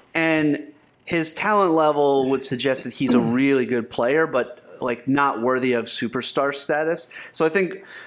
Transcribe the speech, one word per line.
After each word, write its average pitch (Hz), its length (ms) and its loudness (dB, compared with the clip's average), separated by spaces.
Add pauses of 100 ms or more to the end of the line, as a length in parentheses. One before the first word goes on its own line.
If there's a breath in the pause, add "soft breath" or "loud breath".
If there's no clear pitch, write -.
(140)
and 156 480 0 (440)
his 160 280 -2
talent 202 400 2
level 143 560 4
would 135 160 0
suggest 131 380 0
that 123 100 -6
he's 127 200 0
a 123 60 6
really 127 460 2
good 117 240 -2
player, 143 380 2
but, 131 320 -2 (220)
like, 120 260 -4
not 139 340 0
worthy 127 320 0
of 117 120 -2
superstar 131 680 -4
status. 156 540 -2 (240 loud breath)
So - 140 0
I 160 40 2
think 180 340 -2 (240 loud breath)